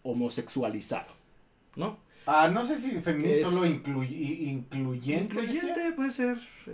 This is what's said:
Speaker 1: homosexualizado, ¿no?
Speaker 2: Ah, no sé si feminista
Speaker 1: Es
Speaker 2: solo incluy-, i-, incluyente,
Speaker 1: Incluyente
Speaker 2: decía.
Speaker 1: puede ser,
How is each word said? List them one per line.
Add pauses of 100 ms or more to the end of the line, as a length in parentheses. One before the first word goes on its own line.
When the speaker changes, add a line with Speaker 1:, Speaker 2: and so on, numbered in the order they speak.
Speaker 1:
homosexualizado, (680)
¿no? (280)
Speaker 2:
Ah,
no
sé
si (100)
feminista
Speaker 1:
Es
Speaker 2:
solo
incluy-,
i-,
incluyente,
Speaker 1:
Incluyente
Speaker 2:
decía.
Speaker 1:
puede
ser, (360)